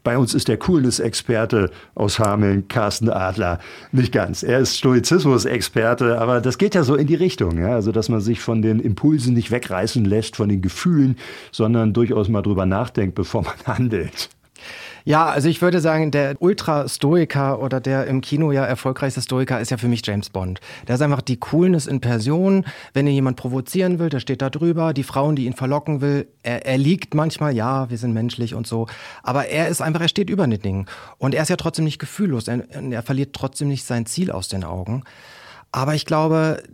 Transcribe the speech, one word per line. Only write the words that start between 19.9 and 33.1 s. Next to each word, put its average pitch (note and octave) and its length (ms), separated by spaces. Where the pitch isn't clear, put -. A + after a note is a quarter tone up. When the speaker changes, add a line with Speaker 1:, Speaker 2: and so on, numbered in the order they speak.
Speaker 2:
James G2+ 240
Bond. F#2 320
Der A#2+ 80
ist C3 60
einfach C#3+ 200
die B2+ 160
Coolness E3 500
in C3+ 120
Person. D3+ 680
Wenn C#3+ 140
ihn C#3 60
jemand C3 220
provozieren D#3+ 640
will, E3 100
der C3+ 120
steht C3 200
da C3+ 80
drüber. E3 440
Die C3+ 100
Frauen, C#3+ 320
die C3 100
ihn B2+ 80
verlocken C#3+ 460
will, C#3+ 280
er, A#2+ 240
er C3 120
liegt D3 380
manchmal, D3+ 380
ja, B2 360
wir A#2+ 80
sind A#2 160
menschlich A#2 420
und A2+ 100
so. A2+ 220
Aber C3 240
er D#3+ 200
ist E3+ 140
einfach, D#3+ 200
er E3+ 60
steht F#3+ 220
über F#3+ 180
den G#2+ 140
Dingen. G2 240
Und C3+ 180
er D#3 60
ist D3+ 80
ja F3+ 80
trotzdem D#3+ 260
nicht D3+ 160
gefühllos. C#3+ 480
Er, A#2+ 220
er B2+ 340
verliert C3+ 300